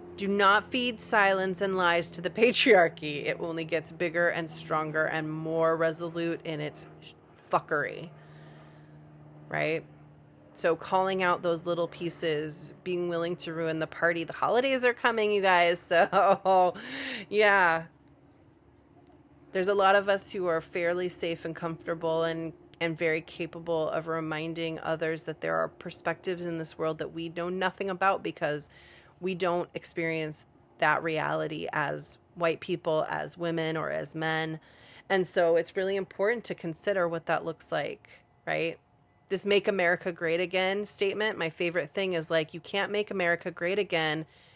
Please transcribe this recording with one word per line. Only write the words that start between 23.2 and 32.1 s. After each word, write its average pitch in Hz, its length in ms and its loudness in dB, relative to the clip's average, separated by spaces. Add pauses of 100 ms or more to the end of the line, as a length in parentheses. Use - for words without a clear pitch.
capable 165 680 -4
of 160 180 -2
reminding 160 720 -4
others 160 440 -4
that 156 160 -8
there 165 160 -2
are 160 140 0
perspectives 175 760 -6
in 170 120 -4
this 160 200 -8
world 160 200 -2
that 151 160 -8
we 165 160 -8
know 170 200 -6
nothing 185 400 -4
about 190 320 2
because 151 480 -4 (520)
we 185 120 -2
don't 175 400 0
experience 160 720 -4 (340)
that 151 220 4
reality 156 720 -2
as 147 460 -4 (160)